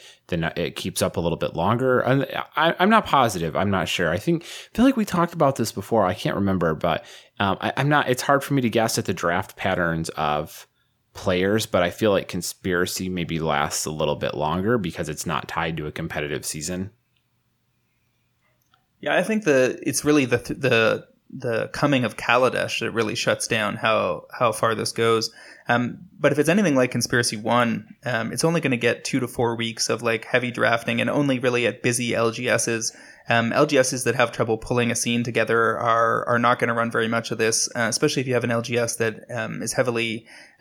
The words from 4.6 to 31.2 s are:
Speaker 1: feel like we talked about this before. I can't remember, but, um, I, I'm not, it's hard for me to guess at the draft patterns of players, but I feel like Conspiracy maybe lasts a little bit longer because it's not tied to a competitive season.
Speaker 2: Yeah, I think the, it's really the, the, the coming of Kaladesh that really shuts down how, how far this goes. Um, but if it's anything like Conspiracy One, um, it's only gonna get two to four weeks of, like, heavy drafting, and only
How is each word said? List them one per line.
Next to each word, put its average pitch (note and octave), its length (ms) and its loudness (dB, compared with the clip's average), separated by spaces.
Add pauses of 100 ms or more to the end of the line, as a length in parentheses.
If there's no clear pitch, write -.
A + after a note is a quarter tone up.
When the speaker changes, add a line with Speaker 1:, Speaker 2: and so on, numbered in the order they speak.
Speaker 1:
feel A3+ 80 4
like C4+ 120 6
we A3 80 0
talked E3+ 300 0
about C#3+ 200 2
this A#2 160 -2
before. A2 340 0
I F#2 100 2
can't - 200 -2
remember, F#2 400 2
but, D#2 300 0 (340)
um, G2 220 0
I, - 160 -2
I'm C#3 120 0
not, D3 200 2
it's B2+ 140 0
hard C#3 200 2
for - 120 -2
me C3+ 80 2
to A#2 80 2
guess A2+ 280 2
at A2 60 -2
the G2 100 -2
draft F2 400 -2
patterns E2+ 640 0
of D2+ 500 -2 (460)
players, G2 540 0
but F2+ 180 2
I F2 60 0
feel A2 200 2
like G2 160 2
Conspiracy F#2 840 -4
maybe E2 300 -4
lasts D2+ 480 0
a D2+ 60 -4
little D2+ 240 0
bit - 180 -4
longer F2+ 440 0
because E2+ 300 -6
it's D2+ 180 -8
not D#2+ 200 -4
tied E2 300 -4
to D2+ 100 -6
a D2+ 60 -8
competitive D2 520 -6
season. F2+ 460 -6 (2000)
Speaker 2:
Yeah, D3 140 -2
I F3 80 2
think G#3+ 220 -2
the, B2+ 380 4
it's - 220 -4
really D3 200 4
the, A#2+ 140 0
the, A2+ 680 0 (220)
the A#2+ 440 -4
coming C#3 320 2
of A2 120 -4
Kaladesh A2+ 640 2
that A2+ 140 -4
really G#2+ 240 -2
shuts - 320 -2
down G#2+ 260 0
how, G#2+ 560 0
how A#2 220 0
far A2+ 240 0
this G#2+ 160 -4
goes. A2+ 360 2 (400)
Um, A#2+ 380 -2 (140)
but C#3+ 100 4
if C#3+ 80 2
it's D3 100 2
anything F3 280 2
like B2+ 160 2
Conspiracy A#2+ 440 0
One, A2+ 680 -2
um, A#2 280 -4
it's - 120 -2
only E3 160 0
gonna C3 160 0
get A#2 280 0
two - 140 -2
to B2 80 -2
four A#2 300 -2
weeks A#2 340 -4
of, A2+ 100 -2
like, A2+ 240 0
heavy B2 280 0
drafting, A#2 480 0
and A#2 100 0
only C3+ 300 0